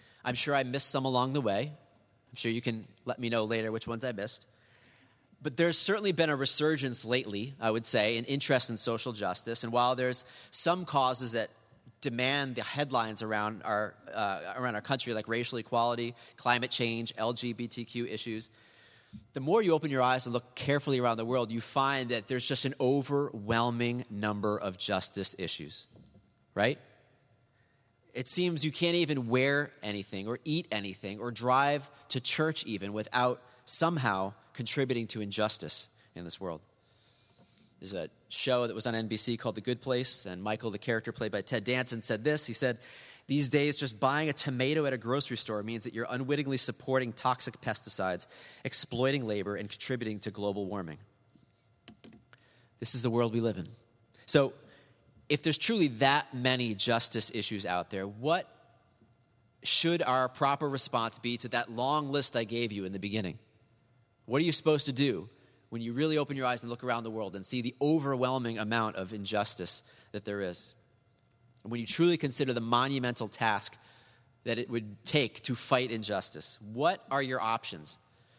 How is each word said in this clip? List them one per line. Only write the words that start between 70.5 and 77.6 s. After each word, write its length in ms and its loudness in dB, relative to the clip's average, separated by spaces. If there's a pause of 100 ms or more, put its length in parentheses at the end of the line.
And 80 -8
when 100 -4
you 60 -6
truly 280 4
consider 380 0
the 80 0
monumental 640 2
task 480 0 (720)
that 140 0
it 100 -6
would 360 -6
take 380 2
to 120 -2
fight 360 2
injustice, 640 -4 (140)
what 400 0
are 100 2
your 200 -2
options? 560 -4 (420)